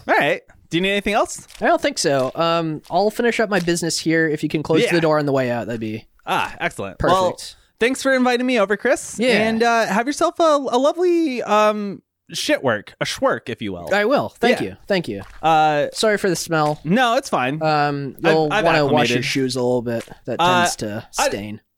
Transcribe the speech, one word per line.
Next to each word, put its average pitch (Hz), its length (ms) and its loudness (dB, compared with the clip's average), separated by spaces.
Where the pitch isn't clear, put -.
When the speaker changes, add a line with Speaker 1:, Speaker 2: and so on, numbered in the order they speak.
Speaker 1:
All 294 100 2
right. 143 240 0
Do 160 80 -2
you 175 40 0
need 196 100 0
anything 202 220 -2
else? 285 340 -2
Speaker 2:
I 202 60 0
don't 320 140 2
think 285 160 -2
so. 135 380 0
Um, 165 540 0
I'll 190 200 2
finish 226 300 0
up 220 100 0
my 202 100 0
business 170 400 -2
here 160 280 2
if 151 160 -2
you 151 60 -4
can 151 140 -4
close 160 200 2
Speaker 1:
Yeah. 226 100 2
Speaker 2:
the 170 80 2
door 156 180 2
on 147 60 0
the 143 80 0
way 131 180 0
out. 117 160 -4
That'd 113 140 -6
be 110 260 -8
Speaker 1:
Ah, 143 340 -4
excellent. 101 400 -8
Speaker 2:
perfect. 156 200 2
Speaker 1:
Well, 180 180 -2
thanks 254 240 0
for 269 100 2
inviting 247 320 2
me 254 140 2
over, 196 180 2
Chris. - 420 -2
Speaker 2:
Yeah. 220 280 2
Speaker 1:
And, 226 160 0
uh, 233 220 2
have 196 220 0
yourself 320 320 -2
a, 349 40 2
a 285 340 2
lovely, 330 680 2
um, 208 580 0
shit - 280 0
work, 110 380 -2
a 147 60 -2
schwerk, 196 420 -2
if 117 140 -8
you 104 100 -4
will. 87 220 -10
Speaker 2:
I 208 100 2
will. 214 240 2
Thank 233 320 0
Speaker 1:
Yeah. 120 80 -4
Speaker 2:
you. 92 100 -14
Thank 190 200 -2
you. 101 140 -8
Speaker 1:
Uh, 156 520 4
Speaker 2:
Sorry 214 240 0
for 196 120 0
the 170 60 0
smell. 156 480 -2
Speaker 1:
no, 233 320 2
it's 294 140 -2
fine. 143 340 -2
Speaker 2:
Um, 147 600 0
Speaker 1:
I've, 156 80 4
Speaker 2:
you'll 160 180 2
Speaker 1:
I've 165 140 0
Speaker 2:
wanna 160 200 4
wash 143 240 2
your 120 100 2
Speaker 1:
acclimated. 120 60 -4
Speaker 2:
shoes 131 300 -2
a 127 60 -2
little 123 200 2
bit. 117 240 -4
That 120 160 -4
Speaker 1:
Uh, 180 220 4
Speaker 2:
tends 175 140 0
to - 300 -8
Speaker 1:
I, 285 120 2
Speaker 2:
stain. 165 320 -8